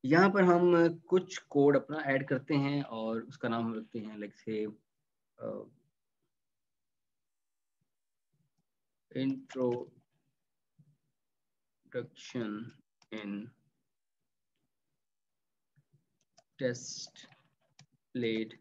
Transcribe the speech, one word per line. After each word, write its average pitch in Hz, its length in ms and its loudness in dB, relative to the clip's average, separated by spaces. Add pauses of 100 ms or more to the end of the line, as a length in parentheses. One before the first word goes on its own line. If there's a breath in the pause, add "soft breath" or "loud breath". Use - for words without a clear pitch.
यहाँ 170 240 6
पर 196 140 4
हम 175 500 6
कुछ - 440 -2
code 143 380 4
अपना 147 220 -2
ऐड 139 300 -2
करते 143 280 -2
हैं 139 280 0
और 113 380 -6
उसका - 280 -8
नाम 117 140 -2
हम 113 140 -4
रखते 110 220 -10
हैं, 107 200 -12
like 104 300 -12
say, 107 240 -4 (720)
uh, 107 240 -10 (3500)
introduction 131 600 -2 (3250)
in 104 320 -8 (3250)
test - 480 -6 (1080)
blade 113 440 -2